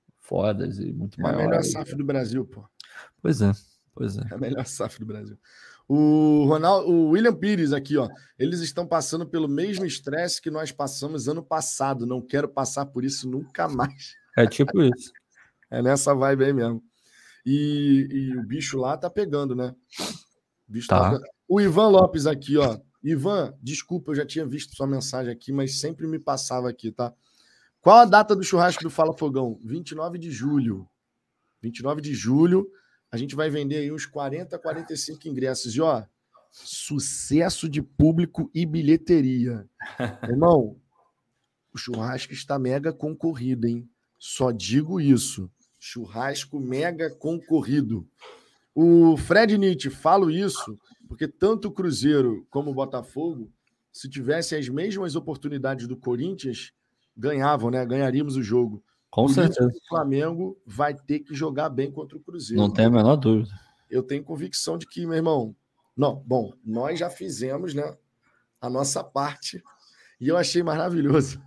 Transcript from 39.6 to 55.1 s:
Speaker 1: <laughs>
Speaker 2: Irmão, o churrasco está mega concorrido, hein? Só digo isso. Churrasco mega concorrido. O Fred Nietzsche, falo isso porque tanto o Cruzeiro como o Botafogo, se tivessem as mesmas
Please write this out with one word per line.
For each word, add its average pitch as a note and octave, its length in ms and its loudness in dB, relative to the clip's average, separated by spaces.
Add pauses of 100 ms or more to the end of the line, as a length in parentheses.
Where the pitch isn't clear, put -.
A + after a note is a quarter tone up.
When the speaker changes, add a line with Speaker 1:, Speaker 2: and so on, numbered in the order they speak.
Speaker 1:
<laughs> A#2 580 -6
Speaker 2:
Irmão, D3 400 4 (960)
o - 60 -14
churrasco A#2+ 540 -6
está C#3 260 -6
mega C#3 340 -2
concorrido, C#3 760 -4
hein? A#2+ 220 -4 (300)
Só - 320 -2
digo B2+ 500 0
isso. A2+ 500 4 (280)
Churrasco A#2+ 800 -8
mega D3+ 520 -4
concorrido. C#3+ 960 -2 (680)
O E3 420 8
Fred G3+ 400 4
Nietzsche, F#3 340 2
falo F3+ 400 2
isso D#3+ 480 -4 (300)
porque - 180 -6
tanto G#3+ 420 0
o - 40 -8
Cruzeiro C3 800 0
como D3 200 -4
o C3+ 40 -6
Botafogo, C3 760 -8 (400)
se - 200 -16
tivessem C#3+ 480 -4
as C3+ 100 -6
mesmas F3 480 -6